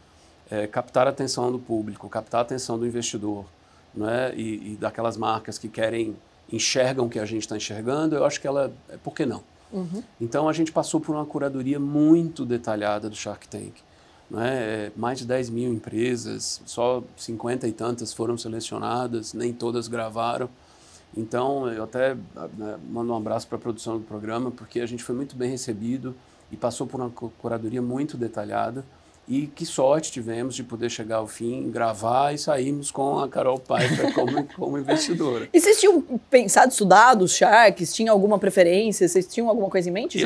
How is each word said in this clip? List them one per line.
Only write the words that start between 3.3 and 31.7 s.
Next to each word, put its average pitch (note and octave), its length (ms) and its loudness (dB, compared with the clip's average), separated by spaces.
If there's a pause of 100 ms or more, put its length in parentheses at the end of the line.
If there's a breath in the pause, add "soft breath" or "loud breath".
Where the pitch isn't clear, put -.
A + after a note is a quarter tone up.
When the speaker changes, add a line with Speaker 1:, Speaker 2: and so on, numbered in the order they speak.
Speaker 1:
né? A#2+ 400 -2
E, A2 380 -6
e G#2 60 -12
daquelas A2+ 360 -2
marcas A2 420 -4
que A2 120 -12
querem, A2 460 -2 (360)
enxergam B2+ 540 2
o A#2 40 0
que A#2 100 -6
a G#2+ 60 -2
gente G#2+ 220 -4
tá A2 80 -6
enxergando, B2+ 600 -2
eu C#3 100 4
acho C#3+ 160 -2
que D3 60 -6
ela, C3+ 260 -2 (160)
é, - 80 -16
por - 160 -12
que D#3+ 120 -2
não? A2 180 -6 (280)
Speaker 2:
Uhum. F#3 300 -6 (180)
Speaker 1:
Então, C#3+ 300 0
a D3+ 40 2
gente D#3+ 180 0
passou D#3 280 0
por D#3 160 -4
uma D3+ 100 -4
curadoria C#3 540 -2
muito D3+ 680 4
detalhada G#2+ 640 -2
do G#2+ 60 -12
Shark - 340 -12
Tank, G2+ 240 -12 (580 soft breath)
né? A#2+ 240 -2 (320)
É, G#2 80 -12
mais A#2+ 240 -4
de B2+ 60 -10
dez B2 240 -2
mil A#2+ 240 -2
empresas, A2 920 -4
só A#2+ 380 -2 (140)
cinquenta A#2 500 -6
e A2 60 -2
tantas A2+ 400 -6
foram A#2 240 -2
selecionadas, A2+ 960 -6
nem A#2+ 180 -4
todas A#2 380 -4
gravaram. A#2 600 -4 (680 soft breath)
Então, B2+ 540 -2
eu A2 140 -6
até, B2+ 320 -2 (420)
né, G#2+ 200 -8 (120)
mando A#2 240 -4
um - 20 0
abraço A2 320 -4
pra A#2+ 100 -8
produção A2+ 400 -6
do G#2+ 60 -10
programa, A2 480 -6
porque A#2+ 280 -10
a A#2+ 60 -2
gente A#2+ 180 -8
foi B2 120 -6
muito C3+ 200 -8
bem B2 140 -4
recebido B2+ 640 -6 (360 soft breath)
e G#2+ 60 -12
passou - 280 -4
por C3+ 140 -8
uma B2 100 -4
cu-, A#2 220 -12 (100)
curadoria A#2 400 -4
muito C3+ 360 -4
detalhada. A2 680 -4 (440 soft breath)
E C#3 180 -2
que E3 180 -10
sorte D3+ 440 2
tivemos A#2 460 -6
de C3 80 -8
poder A#2 260 -4
chegar A2+ 280 -4
ao A2 100 -4
fim, B2 420 -6